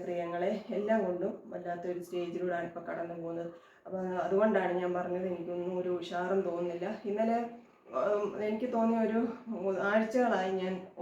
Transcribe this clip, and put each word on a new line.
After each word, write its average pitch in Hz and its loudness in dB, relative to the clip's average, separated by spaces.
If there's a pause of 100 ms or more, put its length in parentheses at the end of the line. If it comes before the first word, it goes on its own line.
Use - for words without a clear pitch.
പ്രിയങ്ങളെ. 175 -2 (260)
എല്ലാം 214 2
കൊണ്ടും 180 0 (200)
വല്ലാത്തൊരു 175 -6
സ്റ്റേജിലൂടെയാണ് 175 -2
ഇപ്പോൾ 170 -10
കടന്നു 170 -6
പോകുന്നത്. 170 -4 (360)
അപ്പോൾ 185 -4 (240)
അതുകൊണ്ടാണ് 196 4
ഞാൻ 180 0
പറഞ്ഞത്, 180 -2
എനിക്കൊന്നും 175 -4
ഒരു 180 0
ഉഷാറും 180 0
തോന്നുന്നില്ല. 175 -2 (220)
ഇന്നലെ, 226 2 (600)
ഉം, 208 2 (220)
എനിക്ക് 240 0
തോന്നിയ 226 4
ഒരു 220 4 (680)
ആഴ്ചകളായി 220 4
ഞാൻ 185 0 (280)